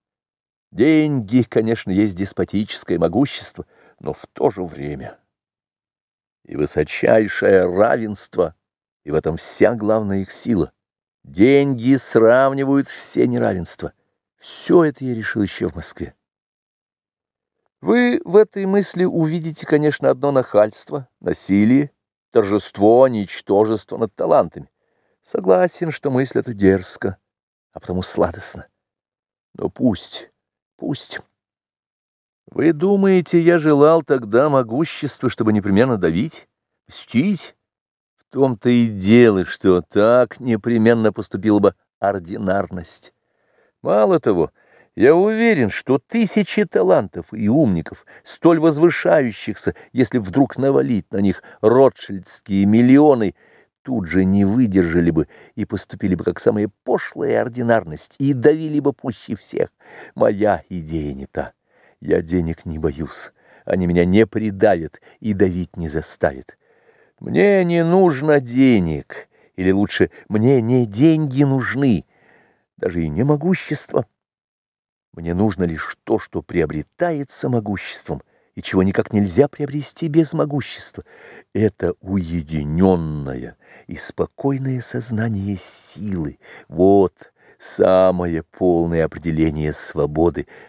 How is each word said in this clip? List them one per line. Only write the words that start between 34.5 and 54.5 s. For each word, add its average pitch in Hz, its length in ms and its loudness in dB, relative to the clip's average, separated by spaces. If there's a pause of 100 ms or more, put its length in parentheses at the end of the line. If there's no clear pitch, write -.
чтобы 110 240 0
непременно 104 440 2
давить, 90 520 -4 (380)
мстить? - 720 -4 (640)
В - 140 -20
том-то 127 360 0
и 120 200 2
дело, 104 580 4
что 90 340 2
так 117 600 2
непременно 113 720 2
поступила 104 460 -2
бы 98 160 2 (260)
ординарность. 95 1120 -6 (640)
Мало 190 400 2
того, 87 320 0 (440)
я 127 180 6
уверен, 208 540 2
что 131 300 -2
тысячи 208 640 0
талантов 147 680 0
и 104 160 -2
умников, 107 580 0 (180)
столь 165 360 2
возвышающихся, 151 1120 0 (180)
если 123 260 0
вдруг 107 380 0
навалить 135 560 0
на 104 60 -4
них 101 240 0 (180)
ротшильдские 101 1040 0
миллионы, 123 720 6 (480)
тут 117 240 -6
же 90 180 0
не 98 200 4
выдержали 92 680 2